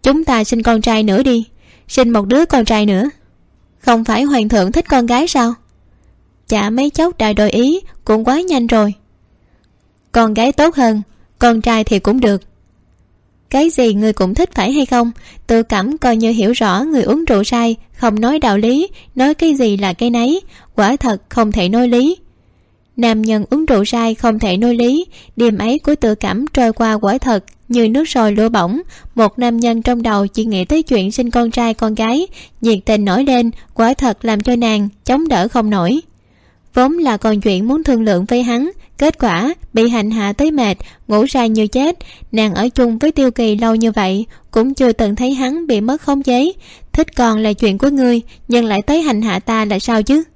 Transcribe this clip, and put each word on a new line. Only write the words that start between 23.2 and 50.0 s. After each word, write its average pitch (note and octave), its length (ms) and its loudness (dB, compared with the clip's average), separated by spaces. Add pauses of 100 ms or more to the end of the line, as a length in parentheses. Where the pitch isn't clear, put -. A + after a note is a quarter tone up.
nhân A3 280 0
uống D#4 160 0
rượu G#3 200 2
say A3+ 300 -2
không A3 240 0
thể F#3+ 180 -2
nói A#3+ 180 2
lý, B3+ 300 0 (300)
đêm A3+ 220 2
ấy A#3 220 -2
của D4 160 0
Tự G#3+ 200 0
Cảm G#3 380 -4
trôi A#3 200 2
qua A3 200 0
quả G#3+ 240 0
thật A#3 280 -2 (220)
như A#3+ 220 2
nước D4 200 0
sôi A3 220 2
lửa G#3+ 180 0
bỏng. G#3+ 320 -2 (340)
Một A3 240 0
nam A#3+ 180 0
nhân A#3 240 0
trong A#3+ 220 -2
đầu G3+ 240 0
chỉ A3 180 -4
nghĩ G3 200 -2
tới D#4 180 0
chuyện G3+ 280 0
sinh A#3+ 200 -4
con A#3+ 200 0
trai A#3 220 -2
con A3 220 -2
gái, A#3+ 320 -2 (340)
nhiệt A3+ 240 2
tình G#3+ 200 0
nổi G3 180 0
lên, B3 280 2 (220)
quả A#3 200 2
thật A#3+ 320 -2
làm G#3+ 160 0
cho B3 140 0
nàng G#3+ 340 0 (160)
chống D4 220 0
đỡ G#3+ 200 0
không A3 220 -2
nổi. G#3 320 0 (720)
Vốn C4+ 240 2
là C4 200 0
còn G#3+ 240 0
chuyện G3+ 260 0
muốn D4+ 160 0
thương A#3+ 200 0
lượng G3 220 0
với A#3+ 180 0
hắn, B3 280 -2 (260)
kết D4+ 220 0
quả A3 340 -2 (200)
bị A3+ 160 2
hành A3 220 -2
hạ G3+ 220 -2
tới D#4 180 0
mệt, A#3 260 0 (300)
ngủ G#3+ 200 2
say A#3+ 220 0
như A3 180 0
chết. C#4+ 300 0 (340)
Nàng A3 220 0
ở G#3+ 160 0
chung A#3+ 280 0
với D4+ 140 0
Tiêu C4+ 200 0
Kỳ A3 240 0
lâu A3+ 200 0
như A3+ 160 0
vậy, G3 340 -2 (260)
cũng B3 220 0
chưa B3+ 180 2
từng G#3+ 240 -2
thấy B3 180 -2
hắn C4+ 340 -4
bị A3 140 0
mất B3+ 200 -2
khống C#4 220 -2
chế. C4+ 280 2 (420)
"Thích - 220 -2
con A3+ 240 0
là G#3+ 140 0
chuyện G3+ 240 0
của C4+ 120 2
ngươi, B3 320 2 (260)
nhưng A#3+ 180 2
lại G#3 160 -2
tới D4+ 200 0
hành B3 200 0
hạ G3 180 -2
ta A3 260 -2
là G3+ 140 -2
sao A3 240 0